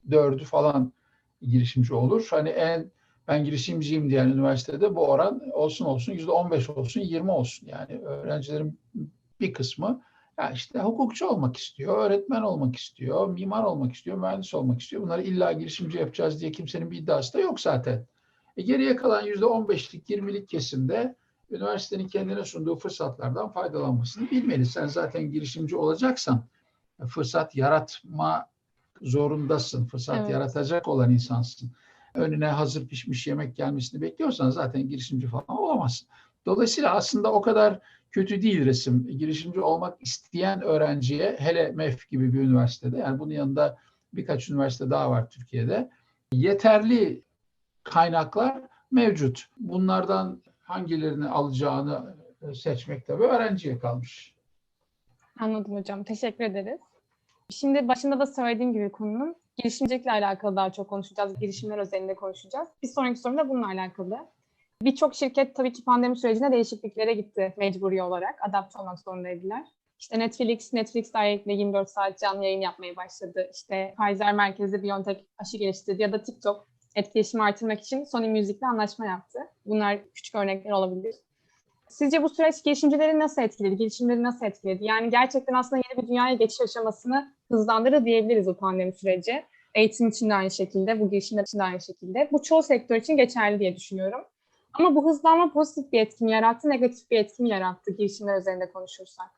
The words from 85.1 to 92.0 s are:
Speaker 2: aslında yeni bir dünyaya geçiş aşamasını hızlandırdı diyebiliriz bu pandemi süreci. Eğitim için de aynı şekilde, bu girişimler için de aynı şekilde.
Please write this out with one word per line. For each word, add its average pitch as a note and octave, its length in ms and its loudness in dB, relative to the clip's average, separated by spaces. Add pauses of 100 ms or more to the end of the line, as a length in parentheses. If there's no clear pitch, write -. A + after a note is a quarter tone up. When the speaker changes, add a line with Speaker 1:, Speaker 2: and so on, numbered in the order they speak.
Speaker 2:
aslında B3+ 360 2
yeni B3+ 140 -4
bir A3 40 -8
dünyaya B3 280 2
geçiş A3+ 260 2
aşamasını A#3+ 720 -2 (180)
hızlandırdı A3+ 540 4
diyebiliriz A3 420 4
bu F#3 100 -2
pandemi F#3 360 -2
süreci. G3 520 -2 (300)
Eğitim A3 320 4
için G#3+ 220 0
de G3+ 60 4
aynı F#3+ 160 0
şekilde, G3 480 0
bu G#3 100 2
girişimler G3+ 340 -2
için G3+ 160 -6
de G3 40 0
aynı F#3 180 -4
şekilde. G3 500 -4